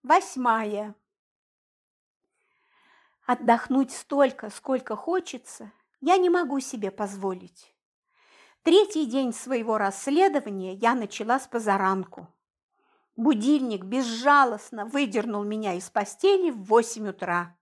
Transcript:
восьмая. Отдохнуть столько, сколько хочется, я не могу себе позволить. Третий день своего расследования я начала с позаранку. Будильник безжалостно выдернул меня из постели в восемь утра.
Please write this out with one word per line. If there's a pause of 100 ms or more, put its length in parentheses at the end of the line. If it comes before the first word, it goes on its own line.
восьмая. (2250)
Отдохнуть
столько,
сколько
хочется, (260)
я
не
могу
себе
позволить. (880)
Третий
день
своего
расследования
я
начала
с
позаранку. (880)
Будильник
безжалостно
выдернул
меня
из
постели
в
восемь
утра.